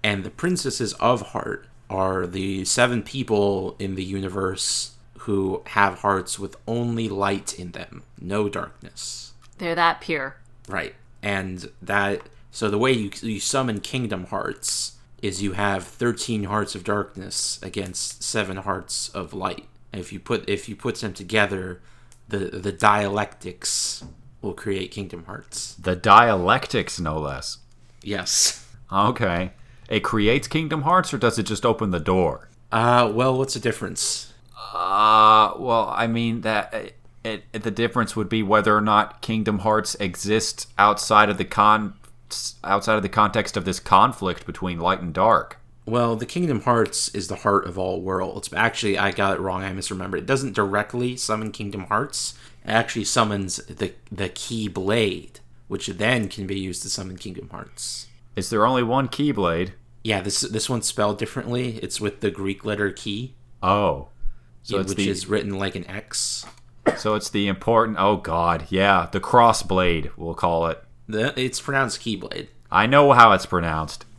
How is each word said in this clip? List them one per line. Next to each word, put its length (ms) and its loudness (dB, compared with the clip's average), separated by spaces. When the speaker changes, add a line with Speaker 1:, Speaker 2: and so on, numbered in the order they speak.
Speaker 1:
And 220 -2
the 80 -10
Princesses 640 -4
of 280 2
Heart 340 -8
are 360 0
the 380 -4
seven 400 2
people 720 0
in 180 -6
the 100 -6
universe 880 -4
who 480 -2
have 320 2
hearts 400 -2
with 160 -10
only 440 -2
light 500 -2
in 120 -12
them, 320 -16
no 280 -2
darkness. 840 -12
Speaker 2:
They're 180 -4
that 240 2
pure. 380 -6
Speaker 1:
Right. 260 -6
And 480 -4
that, 400 0
so 200 -2
the 80 0
way 160 4
you, 180 -2
you 200 -4
summon 400 -2
Kingdom 460 -6
Hearts 680 -6
is 220 -4
you 80 -2
have 340 -2
thirteen 600 -2
hearts 300 -2
of 100 -12
darkness 760 -4
against 640 -8
seven 320 -4
hearts 540 -6
of 240 -10
light. 340 -8
And 80 -10
if 140 -10
you 80 -12
put, 260 -4
if 220 -4
you 80 -10
put 240 -4
them 120 -6
together, 680 -2
the, 80 -4
the 340 -6
dialectics 1300 0
will 120 -6
create 380 -4
Kingdom 340 -10
Hearts. 500 -12
Speaker 3:
The 220 -2
dialectics, 1040 6
no 180 -2
less. 380 -8
Speaker 1:
Yes. 640 -2
Speaker 3:
Okay. 600 2
It 120 2
creates 460 2
Kingdom 360 -2
Hearts, 300 2
or 40 -4
does 220 2
it 40 0
just 220 -4
open 260 2
the 80 0
door? 480 2
Speaker 1:
Uh, 420 4
well, 240 2
what's 180 -2
the 40 -6
difference? 720 -4
Speaker 3:
Uh, 840 8
well, 380 0
I 120 2
mean, 340 -2
that, 320 -2
it, 800 -10
it, 120 -8
the 80 -2
difference 440 -2
would 140 -2
be 140 2
whether 340 4
or 40 4
not 400 2
Kingdom 380 -2
Hearts 360 2
exists 720 -2
outside 520 6
of 80 0
the 80 -2
con-, 500 4
outside 320 2
of 60 2
the 80 -2
context 480 2
of 80 -4
this 140 -2
conflict 680 2
between 340 -6
light 220 2
and 120 -8
dark. 460 4
Speaker 1:
Well, 280 0
the 120 -6
Kingdom 340 -2
Hearts 540 2
is 120 -6
the 100 -8
heart 280 2
of 140 -8
all 220 -2
worlds. 520 -4
Actually, 460 0
I 120 2
got 260 0
it 40 -4
wrong. 220 -4
I 80 -6
misremembered. 480 -6
It 80 -8
doesn't 260 -2
directly 640 -2
summon 340 -4
Kingdom 340 -8
Hearts. 500 -4
It 60 -14
actually 360 0
summons 600 0
the, 280 -6
the 180 -6
Keyblade, 1120 -2
which 200 -8
then 420 0
can 160 -10
be 140 -6
used 240 -6
to 80 -10
summon 260 -8
Kingdom 320 -14
Hearts. 560 -12
Speaker 3:
Is 160 -4
there 160 4
only 160 4
one 240 0
Keyblade? 640 0
Speaker 1:
Yeah, 180 0
this, 200 -4
this 280 -4
one's 160 -2
spelled 320 0
differently. 600 -6
It's 220 -8
with 220 -4
the 100 2
Greek 320 -6
letter 280 -2
Key. 420 -8
Speaker 3:
Oh. 460 2
So 140 -6
Speaker 1:
Yeah, 60 2
Speaker 3:
it's 80 -2
Speaker 1:
which 80 -2
Speaker 3:
the 120 2
Speaker 1:
is 180 -4
written 300 -2
like 180 -4
an 140 -10
X. 560 -8
Speaker 3:
So 180 0
it's 160 -4
the 160 2
important, 520 2
oh 180 4
god, 520 0
yeah, 420 4
the 80 -2
Crossblade, 1000 4
we'll 180 -8
call 320 0
it. 160 -6
Speaker 1:
The, 320 -2
it's 200 -2
pronounced 420 -2
Keyblade. 460 -8
Speaker 3:
I 140 4
know 280 8
how 180 12
it's 160 4
pronounced. 580 -2